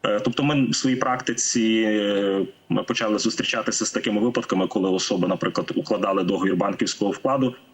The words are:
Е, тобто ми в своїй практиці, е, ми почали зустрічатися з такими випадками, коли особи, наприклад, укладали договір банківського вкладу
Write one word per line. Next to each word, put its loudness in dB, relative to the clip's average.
Е, 0
тобто -2
ми 2
в 0
своїй 0
практиці, 0
е, 0
ми 0
почали -2
зустрічатися -2
з -4
такими 0
випадками, 0
коли 0
особи, 0
наприклад, -2
укладали 0
договір 2
банківського 0
вкладу 0